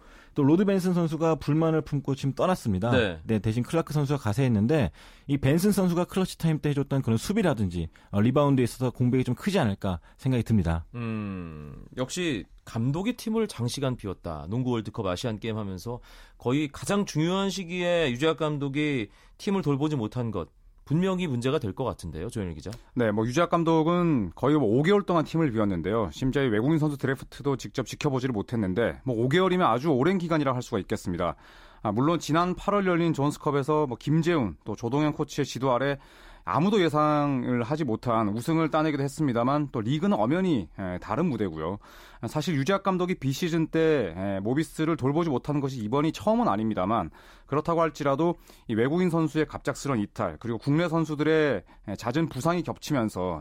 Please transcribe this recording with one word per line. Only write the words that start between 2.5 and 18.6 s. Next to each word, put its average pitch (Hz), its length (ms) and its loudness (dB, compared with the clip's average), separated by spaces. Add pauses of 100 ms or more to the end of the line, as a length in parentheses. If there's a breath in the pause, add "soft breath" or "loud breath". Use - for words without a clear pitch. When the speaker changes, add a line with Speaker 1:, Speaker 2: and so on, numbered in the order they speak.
Speaker 2:
네. 101 340 2
Speaker 1:
네, 110 140 0
대신 113 240 0
클라크 165 320 -2
선수가 143 240 0
가세했는데, 117 720 2 (380 loud breath)
이 143 100 0
벤슨 165 340 4
선수가 180 320 2
클러치 - 320 -2
타임 160 220 0
때 147 120 -2
해줬던 139 300 0
그런 113 160 0
수비라든지, 110 720 0 (220 soft breath)
어, 101 100 0
리바운드에 131 440 4
있어서 123 260 -2
공백이 123 340 2
좀 123 100 -2
크지 190 240 -2
않을까 98 420 0 (180 soft breath)
생각이 131 240 0
듭니다. 82 420 2 (100)
Speaker 2:
음, 95 920 -10 (100)
역시 131 480 -4 (220)
감독이 165 500 -2
팀을 220 320 -2
장시간 127 480 -4
비웠다. 82 540 -8
농구 123 220 -2
월드컵 110 340 -4
아시안 101 320 -4
게임 110 180 -6
하면서 104 440 -8 (360 loud breath)
거의 139 320 -2
가장 196 380 -2
중요한 180 420 0
시기에 175 640 0
유재학 156 260 2
감독이 143 720 -2 (300 soft breath)